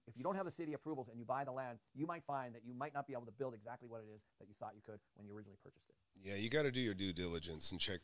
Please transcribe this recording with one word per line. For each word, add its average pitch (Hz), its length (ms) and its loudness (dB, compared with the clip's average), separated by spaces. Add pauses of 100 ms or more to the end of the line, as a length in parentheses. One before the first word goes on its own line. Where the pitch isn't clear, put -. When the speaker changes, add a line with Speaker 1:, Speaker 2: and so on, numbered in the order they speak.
Speaker 1:
if 113 80 -14
you 127 80 -2
don't 190 100 4
have 190 100 2
the 165 60 0
city 151 220 -2
approvals 135 360 -4
and 117 100 -10
you 117 60 -6
buy 131 200 4
the 131 80 0
land, 127 260 -2 (160)
you 139 100 0
might 170 200 -2
find 131 300 0
that 120 120 -12
you 123 80 -6
might 143 180 -2
not 143 140 0
be 139 60 -6
able 120 140 -2
to 110 60 -8
build 127 220 0
exactly 117 340 -10
what 113 120 -6
it 107 120 -12
is 107 100 -16 (180)
that 98 80 -16
you 104 100 -20
thought 107 160 4
you 107 100 -16
could 107 140 -8 (160)
when 104 100 -14
you 101 80 -10
originally 101 300 -10
purchased - 260 -20
it. - 60 -20 (260)
Speaker 2:
Yeah, 98 140 -2
you 107 140 2
gotta 143 240 8
do 127 80 2
your 107 140 4
due 92 180 2
diligence 85 580 0
and 92 80 0
check 92 260 2